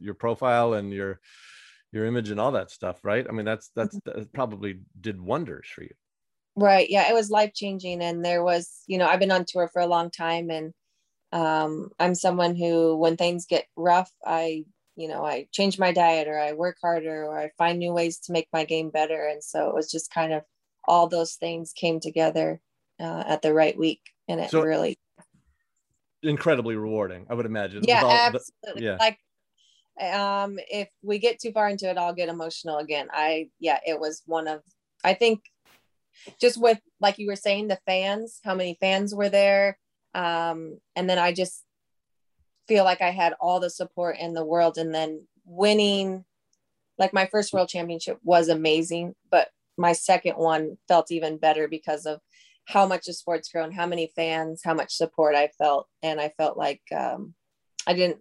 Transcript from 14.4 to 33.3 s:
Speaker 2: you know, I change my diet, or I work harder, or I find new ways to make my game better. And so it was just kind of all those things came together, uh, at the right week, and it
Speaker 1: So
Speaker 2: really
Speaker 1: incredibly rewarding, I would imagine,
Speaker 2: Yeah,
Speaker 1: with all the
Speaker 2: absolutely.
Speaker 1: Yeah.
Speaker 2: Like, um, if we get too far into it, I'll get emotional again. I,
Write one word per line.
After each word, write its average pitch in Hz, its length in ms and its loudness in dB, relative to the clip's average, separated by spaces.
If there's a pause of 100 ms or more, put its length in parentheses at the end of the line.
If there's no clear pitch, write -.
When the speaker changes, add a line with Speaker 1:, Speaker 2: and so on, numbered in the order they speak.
Speaker 2:
you 160 120 -10
know, 147 160 -6
I 143 280 -4
change 196 260 0
my 185 140 2
diet, 165 360 4
or 151 120 -4
I 151 140 -2
work 170 280 -4
harder, 160 440 -2
or 156 120 -6
I 151 220 -6
find 170 180 2
new 175 160 -2
ways 170 280 -2
to - 100 -10
make 165 200 0
my 160 140 -2
game 160 240 -2
better. 156 380 0
And 151 160 -6
so 151 260 -4
it - 60 -2
was 160 160 -2
just - 200 -8
kind 160 220 -2
of 151 80 -2 (440)
all 170 220 6
those 165 280 -2
things 165 380 -8
came 165 260 -2
together, 160 600 -2 (400)
uh, 165 280 -6
at 151 160 -2
the 156 100 2
right 156 240 4
week, 160 240 0 (260)
and 165 140 -4
it 170 80 -6
Speaker 1:
So 156 140 2
Speaker 2:
really 160 340 0 (1300)
Speaker 1:
incredibly 143 520 0
rewarding, 107 540 -4
I 120 60 -8
would 117 100 -2
imagine, 104 420 -6
Speaker 2:
Yeah, 233 160 4
Speaker 1:
with 123 80 6
all 240 200 4
the - 80 -4
Speaker 2:
absolutely. - 460 -10
Speaker 1:
Yeah. 95 140 -2
Speaker 2:
Like, 226 200 2 (920)
um, 202 460 -2 (100)
if 202 200 -8 (120)
we 202 180 -4
get 233 200 0
too 233 120 -8
far 208 180 0
into 196 200 -4
it, 180 80 -4
I'll 175 160 -2
get 175 160 -4
emotional 165 480 -8
again. 151 340 -4
I, 156 380 -2 (100)